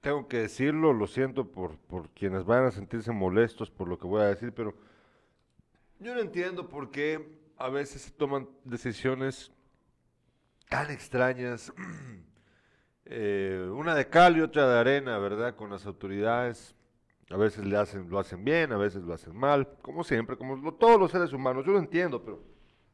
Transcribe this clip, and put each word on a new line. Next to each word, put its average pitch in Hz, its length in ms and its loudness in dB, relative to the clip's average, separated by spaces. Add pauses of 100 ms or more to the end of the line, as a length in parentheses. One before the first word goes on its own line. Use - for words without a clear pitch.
tengo 143 260 -4
que 123 100 -4
decirlo, 147 540 2
lo 107 160 2
siento 131 420 -4
por, 87 280 -8
por 85 320 -12
quienes 95 340 -4
vayan 120 220 4
a 123 60 2
sentirse 110 420 -8
molestos 104 580 0
por 92 160 -10
lo 87 100 -6
que - 80 -14
voy 101 160 0
a 104 40 4
decir, 101 260 0
pero 107 240 -8 (1200)
yo 226 140 -10
no 247 60 -4
entiendo 180 480 -4
por 139 240 -12
qué 156 480 -4 (160)
a 131 140 -6
veces 139 320 -6
se - 100 -20
toman 139 380 -4 (160)
decisiones 131 880 -4 (1120)
tan 147 240 -4
extrañas, 123 800 -2 (640)
<clears throat> - 720 -20
eh, 98 680 -2
una 156 220 -2
de 135 140 0
cal 170 260 10
y 160 60 4
otra 151 260 4
de 123 100 6
arena, 127 420 2
¿verdad? 107 360 -2
Con 107 140 -14
las 98 160 -12
autoridades, 107 920 -2 (540)
a 92 80 -6
veces 104 280 2
le 98 120 2
hacen, 98 320 -2
lo 98 100 -2
hacen 92 240 -8
bien, 147 300 2
a 107 40 0
veces 98 260 0
lo 85 100 -6
hacen 82 200 -14
mal, 135 480 0
como 160 220 -10
siempre, 117 320 -2
como 131 220 -8
lo, 151 160 -8
todos 233 260 8
los 185 120 4
seres 175 200 0
humanos, 135 340 -2
yo 175 60 2
lo 202 80 6
entiendo, 165 420 -2
pero, 104 220 -14 (500)